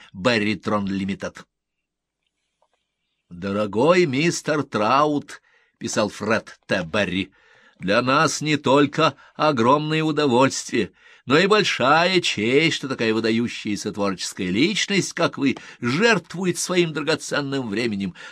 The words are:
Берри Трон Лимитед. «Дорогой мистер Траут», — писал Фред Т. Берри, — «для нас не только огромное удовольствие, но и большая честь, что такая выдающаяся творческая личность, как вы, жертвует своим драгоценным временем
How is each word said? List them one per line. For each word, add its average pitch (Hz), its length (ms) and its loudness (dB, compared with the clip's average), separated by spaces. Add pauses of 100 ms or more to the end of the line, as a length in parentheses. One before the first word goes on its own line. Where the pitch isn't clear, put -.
(120)
Берри 107 420 0
Трон 104 320 -4
Лимитед. 95 580 -6 (1800)
«Дорогой 107 800 2
мистер 151 560 0
Траут», — 139 800 0 (360)
писал 110 320 -2
Фред - 560 -4
Т. 95 180 0
Берри, — 90 480 -2 (480)
«для 101 220 2
нас 139 380 2
не 147 160 0
только 143 600 2 (180)
огромное 151 720 2
удовольствие, 135 880 0 (320)
но 131 140 2
и 190 80 4
большая 180 760 2
честь, 139 560 0
что 143 120 -10
такая 113 260 0
выдающаяся 113 800 -2
творческая 98 580 -4
личность, 175 640 -2
как - 260 -2
вы, 131 180 0 (240)
жертвует 170 800 0
своим 175 340 0
драгоценным 143 760 -4
временем 101 460 -4 (180)